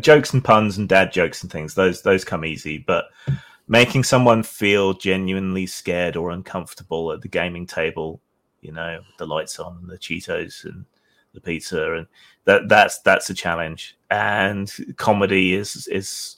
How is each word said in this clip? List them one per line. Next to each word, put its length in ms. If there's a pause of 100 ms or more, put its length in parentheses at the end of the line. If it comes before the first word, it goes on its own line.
jokes 320
and 100
puns 360
and 100
dad 240
jokes 300
and 100
things, 220
those, 260
those 240
come 220
easy. 320
But 320 (580)
making 360
someone 400
feel 500
genuinely 720
scared 500
or 140
uncomfortable 840
at 80
the 80
gaming 380
table, 520 (440)
you 100
know, 340
with 120
the 80
lights 320
on 240
and 80
the 80
Cheetos 640
and 220 (480)
the 80
pizza, 540
and 100 (400)
that, 240
that's, 300
that's 280
a 60
challenge. 600 (160)
And 640 (240)
comedy 560
is, 360
is 500